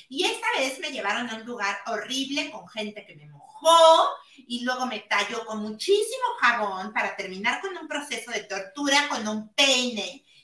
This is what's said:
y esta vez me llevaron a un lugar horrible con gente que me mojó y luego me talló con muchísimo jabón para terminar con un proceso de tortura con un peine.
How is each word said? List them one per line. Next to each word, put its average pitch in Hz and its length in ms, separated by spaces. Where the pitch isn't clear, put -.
y 294 160
esta 453 240
vez 269 220
me 302 100
llevaron 226 400
a 220 60
un 220 80
lugar 202 420
horrible 269 640
con - 180
gente 208 380
que - 80
me - 140
mojó 330 840
y 240 280
luego 254 220
me 214 140
talló 226 460
con 214 160
muchísimo 427 640
jabón 208 520
para 214 240
terminar 196 440
con 381 160
un 320 120
proceso 285 420
de 220 140
tortura 285 640
con 240 180
un 214 280
peine. 247 720